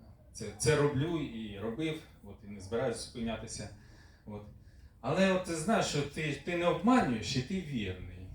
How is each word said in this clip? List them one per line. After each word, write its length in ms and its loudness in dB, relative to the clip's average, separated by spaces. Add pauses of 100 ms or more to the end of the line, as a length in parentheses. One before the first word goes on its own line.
(320)
це, 140 -8 (120)
це 180 4
роблю 460 2
і 380 -8
робив, 420 -4 (220)
от, 120 -14 (120)
і 40 -12
не 80 -12
збираюсь 460 -2
зупинятися. 640 -6 (560)
От. 160 -10 (600)
Але 320 4
от 100 2
ти 120 -2
знаєш, 300 4
що 160 0
ти, 440 -4
ти 120 -2
не 100 0
обманюєш 680 4
і 60 2
ти 200 -2
вірний. 720 -6